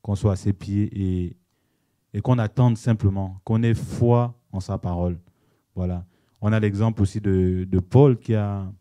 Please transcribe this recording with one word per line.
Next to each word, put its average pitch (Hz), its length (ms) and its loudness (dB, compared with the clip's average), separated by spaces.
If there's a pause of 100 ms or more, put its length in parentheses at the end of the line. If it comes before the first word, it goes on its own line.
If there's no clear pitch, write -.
qu'on 101 140 -4
soit 98 180 0
à 95 40 -2
ses 101 160 -2
pieds 101 400 -2
et, 92 440 -4 (760)
et 104 60 -4
qu'on 123 180 0
attende 117 380 2
simplement, 98 680 -2
qu'on 113 220 0
ait 117 100 2
foi 120 680 0 (120)
en 95 80 -6
sa 95 180 -6
parole. 87 400 -4 (560)
Voilà. 90 320 -4 (340)
On 107 140 0
a 110 40 2
l'exemple 107 440 0
aussi 101 180 -2
de, 92 500 0
de 92 100 2
Paul 127 380 6
qui - 160 -4
a 101 460 -4